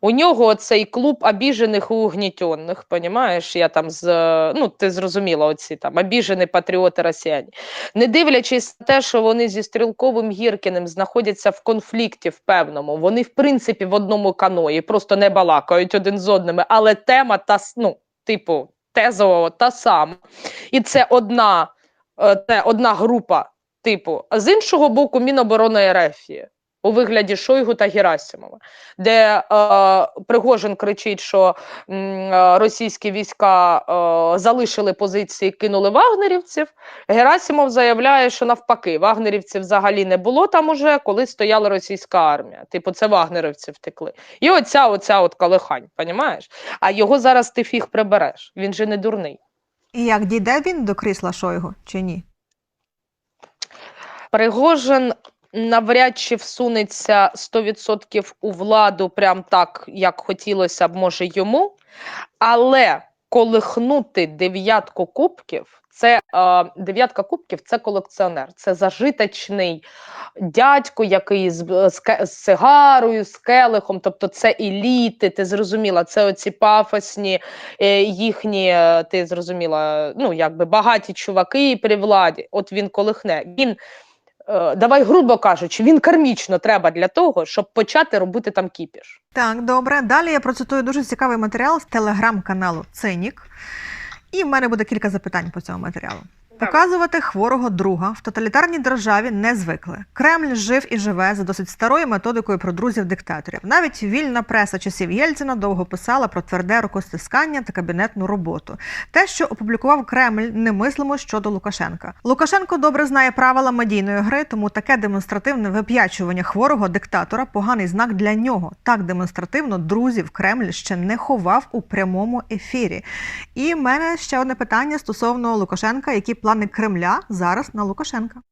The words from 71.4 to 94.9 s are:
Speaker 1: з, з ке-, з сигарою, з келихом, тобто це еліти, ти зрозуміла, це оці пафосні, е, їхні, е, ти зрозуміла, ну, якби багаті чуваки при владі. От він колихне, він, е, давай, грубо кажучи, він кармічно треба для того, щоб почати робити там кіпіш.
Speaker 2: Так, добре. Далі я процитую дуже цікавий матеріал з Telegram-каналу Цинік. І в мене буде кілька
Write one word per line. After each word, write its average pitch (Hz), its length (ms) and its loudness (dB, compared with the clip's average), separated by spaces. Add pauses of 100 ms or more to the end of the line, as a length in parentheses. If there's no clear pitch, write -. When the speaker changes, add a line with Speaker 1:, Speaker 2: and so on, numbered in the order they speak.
Speaker 1:
з, 175 400 2
з - 100 -8
ке-, - 260 0
з - 80 -12
сигарою, 240 920 4
з - 120 -20
келихом, 226 640 2
тобто 190 280 -4
це 220 320 -4
еліти, 220 720 0
ти 196 160 -4
зрозуміла, 196 580 -2
це 208 220 0
оці 196 260 -4
пафосні, 208 880 0 (400)
е, 202 220 4
їхні, 202 680 -2
е, 170 340 4
ти 175 220 -2
зрозуміла, 156 920 -4
ну, 233 180 -2
якби 160 320 -2
багаті 214 480 2
чуваки 226 680 0
при 214 120 2
владі. 190 560 2
От 202 200 -4
він 196 180 -4
колихне, 202 540 -4 (160)
він, 247 160 0 (720)
е, 170 280 0
давай, 240 280 4
грубо 247 340 6
кажучи, 175 460 0
він 302 160 6
кармічно 269 580 2
треба 185 340 2
для 170 160 -2
того, 269 380 2
щоб - 280 -6
почати 233 460 0
робити 185 320 -4
там 190 180 -4
кіпіш. - 520 -18 (120)
Speaker 2:
Так, 233 280 -2
добре. 254 400 0
Далі 294 300 2
я 294 80 2
процитую 262 440 -4
дуже 269 200 -4
цікавий 240 340 -4
матеріал 233 420 -2
з - 80 -18
Telegram-каналу 196 1040 -2
Цинік. 190 560 -8 (840)
І 381 120 -2
в 311 40 -2
мене 269 200 0
буде 226 160 -2
кілька 214 260 -4